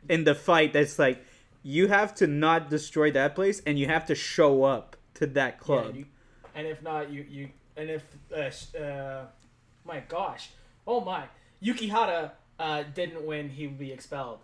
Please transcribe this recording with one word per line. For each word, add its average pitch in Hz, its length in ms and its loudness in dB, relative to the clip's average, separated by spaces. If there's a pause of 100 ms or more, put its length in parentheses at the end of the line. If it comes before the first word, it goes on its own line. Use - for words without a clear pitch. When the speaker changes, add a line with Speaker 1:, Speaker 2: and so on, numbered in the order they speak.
Speaker 1:
in 165 160 2
the 147 100 6
fight. 156 380 4
That's 147 260 2
like, 131 260 2 (380)
you 160 260 2
have 202 280 2
to 190 100 4
not 156 440 2
destroy 151 420 2
that 139 220 2
place, 196 320 0
and 147 120 0
you 139 80 0
have 160 200 0
to 156 80 0
show 139 500 4
up 131 320 0 (180)
to 151 140 -4
that 131 260 0
Speaker 2:
Yeah, - 60 -20
Speaker 1:
club. 117 360 0
Speaker 2:
you, 139 100 -14 (480)
and 151 120 -8
if 151 160 -10
not, 156 280 -4
you, 143 180 -10
you, 139 200 -14 (300)
and 156 120 -8
if, 156 140 -8 (300)
uh, 143 160 -4
sh-, - 280 -14
uh, 139 460 -8 (600)
my 156 140 -10
gosh, - 500 -8 (360)
oh 233 140 0
my, 185 240 -6 (380)
Yukihara, 208 720 0 (260)
uh, 156 240 -2 (120)
didn't 165 320 -6
win, 151 220 -6
he 139 180 -10
would 139 120 -12
be 135 120 -10
expelled. 131 540 -10